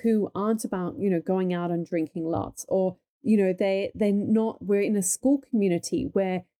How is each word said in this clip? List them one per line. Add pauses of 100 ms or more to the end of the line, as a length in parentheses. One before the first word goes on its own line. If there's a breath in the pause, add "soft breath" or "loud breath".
who
aren't
about,
you
know,
going
out
and
drinking
lots,
or, (260)
you
know,
they,
they're
not,
we're
in
a
school
community
where (160)